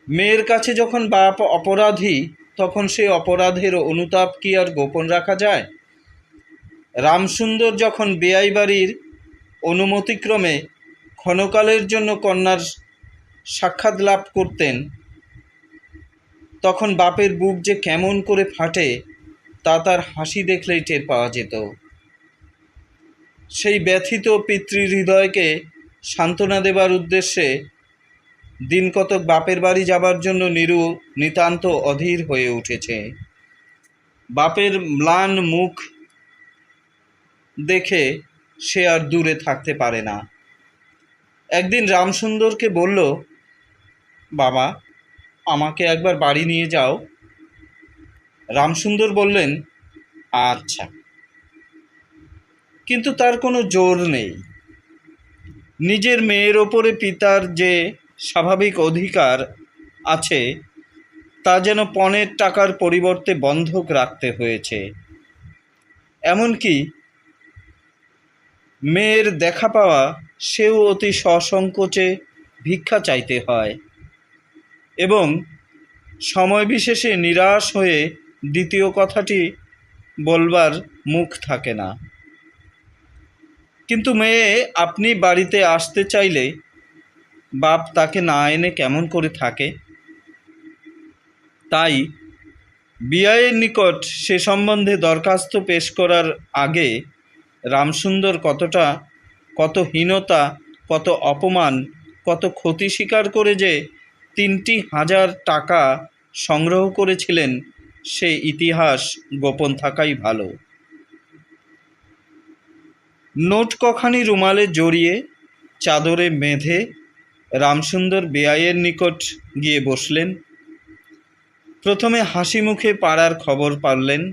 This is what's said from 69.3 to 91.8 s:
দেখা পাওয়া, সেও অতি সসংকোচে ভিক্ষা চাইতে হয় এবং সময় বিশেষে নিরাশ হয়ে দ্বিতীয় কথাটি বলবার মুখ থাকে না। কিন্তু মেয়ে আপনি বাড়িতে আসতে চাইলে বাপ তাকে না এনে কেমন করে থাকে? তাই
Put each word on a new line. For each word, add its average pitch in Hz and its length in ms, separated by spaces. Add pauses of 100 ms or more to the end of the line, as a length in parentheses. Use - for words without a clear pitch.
দেখা 170 300
পাওয়া, 165 480 (240)
সেও 214 480
অতি 202 240
সসংকোচে 190 1040 (480)
ভিক্ষা 180 360
চাইতে 131 480
হয় 110 300 (1200)
এবং 180 460 (800)
সময় 190 440
বিশেষে 226 500
নিরাশ 180 600
হয়ে 165 400 (360)
দ্বিতীয় 185 400
কথাটি 196 600 (760)
বলবার 165 460 (360)
মুখ 165 340
থাকে 127 320
না। 104 240 (1900)
কিন্তু 233 260
মেয়ে 220 640
আপনি 185 380
বাড়িতে 185 520
আসতে 165 380
চাইলে 180 500 (1000)
বাপ 160 300 (100)
তাকে 160 260
না 147 300
এনে 170 200
কেমন 156 360
করে 160 220
থাকে? 139 440 (2000)
তাই 156 380 (920)